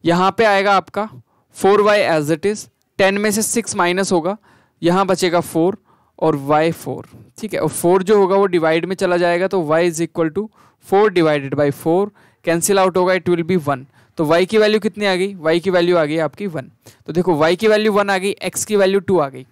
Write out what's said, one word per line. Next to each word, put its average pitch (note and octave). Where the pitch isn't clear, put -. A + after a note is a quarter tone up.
यहाँ F#3
पे A3+
आएगा G3
आपका G3+
फ़ोर G#3
वाई G#3
as D3+
it D#3+
is, G#3
टेन G3
में G#3+
से G#3
सिक्स -
माइनस F3+
होगा, F3+
यहाँ F3+
बचेगा F3
फ़ोर E3+
और D#3+
वाई D3+
फ़ोर, -
ठीक G#3
है। -
और D#3
फ़ोर F3+
जो G#3
होगा G3
वो G3+
डिवाइड E3
में F#3
चला F3+
जाएगा, F3
तो F#3+
y D#3+
is D#3+
equal E3
to G3
four G3
divided D3+
by C#3+
four, F3+
cancel E3+
out F#3
होगा, F#3
it F3
will E3+
be F#3
one। C3+
तो D#3+
y E3+
की G#3+
वैल्यू G#3+
कितनी G#3
आ F#3+
गई? G3
y E3
की F#3
वैल्यू F3
आ D#3+
गई D3+
आपकी D#3+
वन। D#3
तो D3
देखो E3+
y D#3+
की A3
वैल्यू G#3+
वन G3+
आ F#3+
गई, G3
x -
की G#3+
वैल्यू G3
टू F#3
आ C#3+
गई। C3